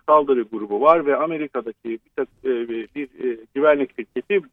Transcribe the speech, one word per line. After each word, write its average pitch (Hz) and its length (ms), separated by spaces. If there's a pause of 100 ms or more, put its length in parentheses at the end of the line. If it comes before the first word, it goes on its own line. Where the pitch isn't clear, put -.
saldırı 143 340
grubu 104 380
var 156 260
ve 139 100
Amerika'daki 135 760
bir 113 260
tak-, - 280
e, 120 240
bir, 113 360 (200)
e, 117 140 (160)
güvenlik 143 420
şirketi 131 440 (120)